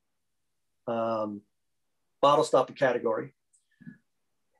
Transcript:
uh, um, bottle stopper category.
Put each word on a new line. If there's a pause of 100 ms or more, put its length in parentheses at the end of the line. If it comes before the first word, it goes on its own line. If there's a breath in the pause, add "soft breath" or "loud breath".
(880)
uh,
um, (800)
bottle
stopper
category. (1200 loud breath)